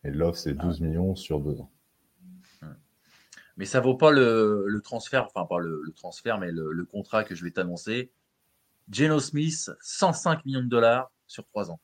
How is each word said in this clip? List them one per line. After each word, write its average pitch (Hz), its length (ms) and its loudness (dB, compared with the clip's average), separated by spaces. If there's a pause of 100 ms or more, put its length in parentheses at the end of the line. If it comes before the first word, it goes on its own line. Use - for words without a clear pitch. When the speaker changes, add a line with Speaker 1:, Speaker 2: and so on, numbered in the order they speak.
Speaker 1:
Et 71 60 -6
Love, 82 260 0
c'est 71 220 -4
Speaker 2:
Ah. 78 40 -6
Speaker 1:
douze 85 180 -2
millions 85 340 0
sur 76 260 -4
deux 73 200 -6
ans. - 100 -18 (920)
Speaker 2:
Hmm. - 100 -16 (840)
Mais 95 100 -8
ça 131 140 2
vaut 127 160 2
pas 151 140 8
le, 113 560 6
le 104 140 -2
transfert, 120 460 -4
enfin, 90 180 -6
pas 87 140 -2
le, 80 260 -6
le 80 80 -12
transfert, 107 460 -6
mais 90 120 -6
le, 80 220 -6
le 85 140 -6
contrat 101 360 -4
que 90 120 -10
je 85 100 -12
vais 85 60 -6
t'annoncer. 95 600 -6 (800)
Geno 147 300 2
Smith, 156 500 -4 (100)
cent - 340 0
cinq 160 320 -2
millions 135 160 -2
de 123 60 -2
dollars 120 440 4 (140)
sur - 180 -16
trois 98 260 -6
ans. 82 140 -14